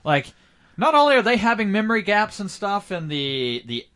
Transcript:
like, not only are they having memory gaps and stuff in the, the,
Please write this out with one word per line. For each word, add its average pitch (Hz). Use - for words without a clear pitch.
like, 143
not 294
only 294
are 240
they 233
having 220
memory 220
gaps 208
and 190
stuff 202
in 160
the, 135
the, 117